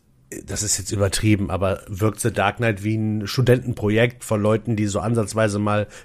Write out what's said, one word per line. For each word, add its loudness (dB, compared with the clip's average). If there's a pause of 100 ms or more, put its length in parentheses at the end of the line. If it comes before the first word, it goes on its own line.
(460)
das -6
ist -2
jetzt -8
übertrieben, 2
aber -2
wirkt -2
The 0
Dark 0
Knight 0
wie 0
ein -2
Studentenprojekt 2
von 0
Leuten, 2
die 0
so -2
ansatzweise 0
mal 0 (180)